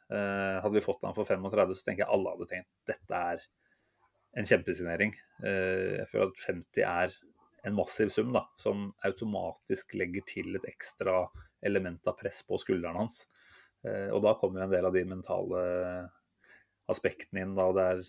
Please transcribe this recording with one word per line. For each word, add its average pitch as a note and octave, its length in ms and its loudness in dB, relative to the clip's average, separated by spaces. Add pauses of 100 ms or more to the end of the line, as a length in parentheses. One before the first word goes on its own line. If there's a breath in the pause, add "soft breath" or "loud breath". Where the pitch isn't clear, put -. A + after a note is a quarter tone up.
(100)
Eh, G2 500 0
hadde G2+ 140 0
vi G#2 60 6
fått - 220 -2
han G2 120 -4
for G#2+ 100 0
femogtredve, F#2+ 500 2
så - 100 -10
tenker F#2+ 200 0
jeg - 60 0
alle F#2+ 260 4
hadde F2 120 -8
tenkt, F#2 180 -8 (200)
«Dette - 240 -8
er F2 280 -2 (960)
en A2 80 -2
kjempesignering.» F2+ 720 2 (280)
Eh, F#2+ 560 0
jeg G2+ 140 -6
føler G2+ 160 4
at F#2 80 -10
femti F#2 480 -2
er F2+ 280 2 (520)
en G2+ 100 -2
massiv G2+ 360 2
sum, A2 220 2
da, A2+ 140 2 (100)
som G2+ 380 -2 (100)
automatisk F#2+ 880 -4
legger F#2 320 -2
til F#2 280 -6
et F#2+ 120 -6
ekstra F#2 600 0 (340 soft breath)
element F#2+ 440 -4
av - 120 0
press - 240 -6
på - 160 -2
skulderen E2+ 380 -2
hans. A2 300 -4 (580 soft breath)
Eh, G2+ 260 -4
og G#2 120 2
da G#2+ 120 6
kommer F#2+ 260 0
jo F#2+ 40 0
en F#2+ 60 -2
del F2+ 140 4
av F#2 80 4
de F#2 120 4
mentale F2+ 1080 -2 (800 soft breath)
aspektene - 540 -4
inn, F#2+ 120 -4
da, F#2+ 140 2
og F#2+ 60 4
der F#2 220 4 (120)